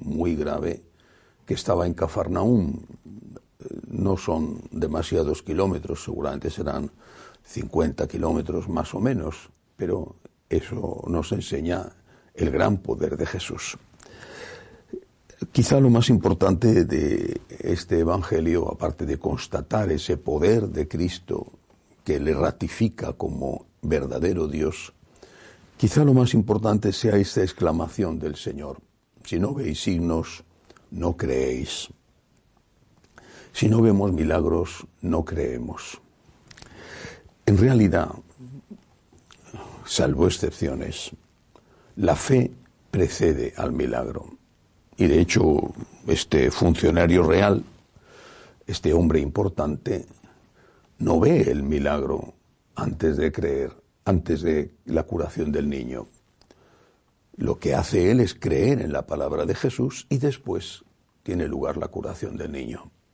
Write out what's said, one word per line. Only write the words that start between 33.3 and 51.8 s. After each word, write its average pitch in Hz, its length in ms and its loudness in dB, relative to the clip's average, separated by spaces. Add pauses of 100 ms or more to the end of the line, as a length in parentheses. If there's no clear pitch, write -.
Si - 160 0
no 113 140 6
vemos 101 320 4
milagros, 80 720 0 (140)
no 82 240 -2
creemos. 64 760 -8 (1500)
En 101 120 6
realidad, 98 520 6 (1800)
salvo 71 420 2
excepciones, - 840 -4 (840)
la 92 180 4
fe 127 360 2 (400)
precede 76 680 2
al 62 160 -4
milagro. 62 640 -4 (600)
Y 92 100 4
de 73 120 6
hecho, - 540 4 (340)
este 69 440 2
funcionario 85 720 4
real, 90 400 4 (1000)
este 80 280 0
hombre 80 260 4
importante, 76 840 -2 (960)
no 82 200 2
ve 143 320 6
el 71 120 0
milagro 71 680 0 (420)